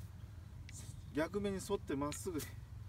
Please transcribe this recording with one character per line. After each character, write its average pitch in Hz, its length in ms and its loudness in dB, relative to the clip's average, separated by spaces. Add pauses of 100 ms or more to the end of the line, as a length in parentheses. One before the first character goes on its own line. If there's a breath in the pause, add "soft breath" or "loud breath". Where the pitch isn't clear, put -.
(760)
す - 60 -6
よ。 - 60 -6 (280)
逆 208 260 4
目 202 100 4
に 190 60 4
沿 196 200 2
っ - 40 6
て 151 160 2
ま 143 120 6
っ 147 40 0
す - 180 0
ぐ 156 100 4 (480)